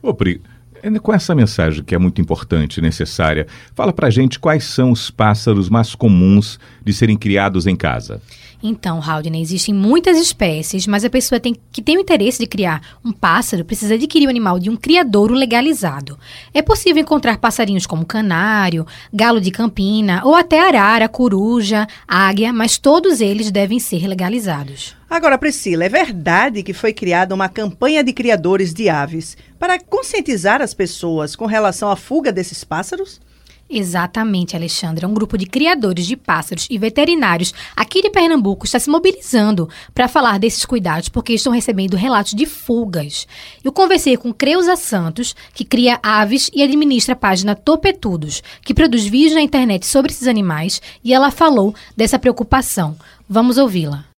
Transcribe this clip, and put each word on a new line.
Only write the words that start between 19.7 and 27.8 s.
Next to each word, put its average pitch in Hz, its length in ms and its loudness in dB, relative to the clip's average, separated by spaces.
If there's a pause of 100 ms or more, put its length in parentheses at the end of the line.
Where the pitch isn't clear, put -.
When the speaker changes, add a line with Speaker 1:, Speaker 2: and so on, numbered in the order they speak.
Speaker 2:
ou 294 100 6
até 339 240 4
arara, 226 480 4
coruja, 214 800 0 (180)
águia, 196 460 2
mas 226 260 0
todos 311 440 4
eles 214 280 -2
devem 202 300 0
ser 180 280 -4
legalizados. 185 840 -6 (160)
Speaker 3:
Agora, 330 280 2
Priscila, 196 480 -2
é 190 40 0
verdade 208 720 0
que 180 120 -8
foi 220 180 -2
criada 185 420 -2
uma 190 140 -2
campanha 240 560 -2